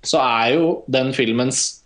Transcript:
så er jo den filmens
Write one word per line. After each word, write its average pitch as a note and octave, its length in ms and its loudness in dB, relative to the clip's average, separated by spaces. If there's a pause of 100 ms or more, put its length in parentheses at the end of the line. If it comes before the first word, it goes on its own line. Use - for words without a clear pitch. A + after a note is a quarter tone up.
så D#3 180 0
er A#2 320 2
jo E3 160 2 (160)
den C3 260 0
filmens B2 480 0 (260)